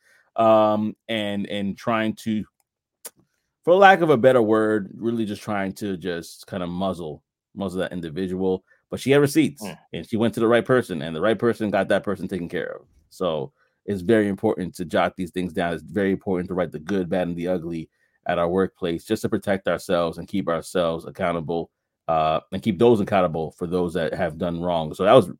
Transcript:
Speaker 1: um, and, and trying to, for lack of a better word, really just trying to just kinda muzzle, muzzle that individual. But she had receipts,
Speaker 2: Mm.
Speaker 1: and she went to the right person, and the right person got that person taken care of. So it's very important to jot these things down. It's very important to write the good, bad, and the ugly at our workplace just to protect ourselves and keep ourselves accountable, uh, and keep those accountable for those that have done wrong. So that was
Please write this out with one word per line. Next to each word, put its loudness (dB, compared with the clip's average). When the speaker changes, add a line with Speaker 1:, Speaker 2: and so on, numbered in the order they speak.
Speaker 1:
um, 4
and, -4
and -4
trying -2
to, -4
for 6
lack 8
of 4
a 8
better 6
word, 2
really -2
just -6
trying -4
to -6
just -8
kinda -6
muzzle, -6
muzzle -6
that -4
individual. -4
But -8
she 0
had 6
receipts, 0
Speaker 2:
Mm. -10
Speaker 1:
and -10
she -4
went 0
to -4
the 4
right 4
person, 0
and -8
the -4
right 2
person 0
got 0
that 2
person -6
taken -6
care -6
of. -18
So -4
it's -4
very 4
important -2
to -8
jot 0
these -6
things -4
down. -2
It's -8
very -2
important -4
to -8
write -2
the -12
good, -4
bad, -2
and -6
the -4
ugly -4
at -2
our 0
workplace -2
just -2
to -4
protect -2
ourselves -2
and -14
keep -4
ourselves -2
accountable, -4
uh, 2
and -6
keep 0
those 6
accountable 0
for -8
those -2
that -2
have -4
done -4
wrong. -2
So -2
that 6
was 8